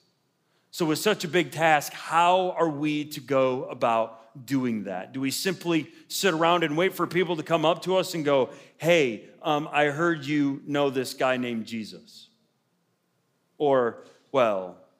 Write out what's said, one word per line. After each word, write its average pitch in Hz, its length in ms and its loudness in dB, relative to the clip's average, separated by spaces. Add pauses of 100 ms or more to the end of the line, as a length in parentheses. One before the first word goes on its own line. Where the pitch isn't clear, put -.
(720)
So - 120 -2
with 156 140 0
such 208 240 0
a 175 60 -6
big 147 240 0
task, 156 400 2
how 180 580 2
are 165 180 0
we 151 380 -4
to 147 140 -12
go 131 460 0
about 117 800 -2
doing 123 380 -2
that? 95 280 -10
Do 131 80 -8
we 135 100 -2
simply 170 640 -2 (160)
sit 185 260 0
around 165 300 4
and 151 120 -2
wait 185 180 0
for 170 120 -2
people 170 300 -2
to 151 80 -6
come 165 200 0
up 160 180 2
to 185 140 0
us 175 180 -2
and 160 100 -4
go, 139 260 2 (280)
"Hey, 147 500 2 (140)
um, 156 280 -2
I 147 160 2
heard 151 380 0
you 143 420 0
know 143 240 0
this 127 240 -4
guy 131 220 0
named 120 300 -4
Jesus"? 95 600 -12 (1300)
Or, 131 460 2 (280)
"Well, 98 440 0 (240)